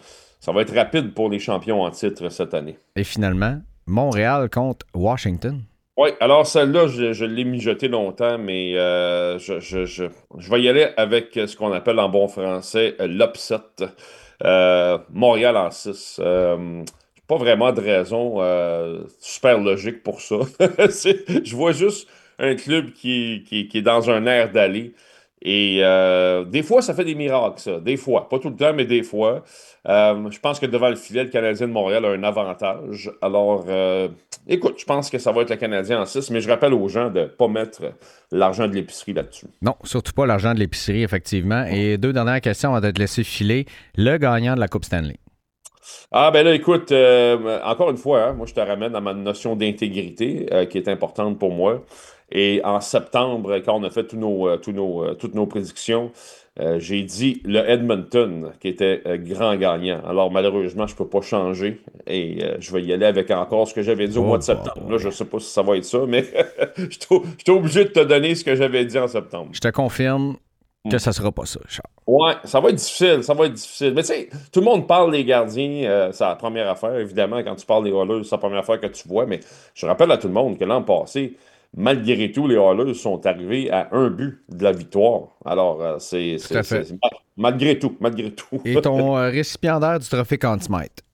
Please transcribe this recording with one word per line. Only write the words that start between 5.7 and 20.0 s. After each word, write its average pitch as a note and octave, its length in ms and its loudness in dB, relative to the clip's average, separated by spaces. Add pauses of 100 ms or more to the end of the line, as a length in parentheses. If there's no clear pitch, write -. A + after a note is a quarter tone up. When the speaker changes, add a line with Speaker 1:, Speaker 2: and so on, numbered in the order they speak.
Speaker 1:
Oui, C#3+ 140 6 (100)
alors D3 280 6
celle-là, D#3 400 4
je, A#2+ 260 -2
je A2 100 -4
l'ai A2+ 220 -4
mijotée A#2+ 420 -2
longtemps, A#2 520 -2
mais, F#2 360 -4
euh, F2 640 0
je, F2+ 240 -8
je, F#2 240 -6
je, F2+ 200 -8 (340)
je F2 120 -16
vais B2 120 4
y B2 40 4
aller C#3 200 4 (100)
avec A2+ 360 0
ce G#2 220 -4
qu'on G#2+ 160 -2
appelle G2 280 0
en G2 100 2
bon G2 180 2
français, F#2+ 720 -4
euh, G2 80 -2
l'upset. A2 520 -2 (840)
Euh, F2+ 540 4 (160)
Montréal A#2 420 4
en F2+ 160 0
six. - 500 -12
Euh, F2 640 0 (440)
pas D#3+ 100 0
vraiment A#2+ 340 4
de A#2 80 -4
raison, G#2 600 -2
euh, E2+ 640 -2 (180)
super A#2+ 380 2
logique G2+ 440 -2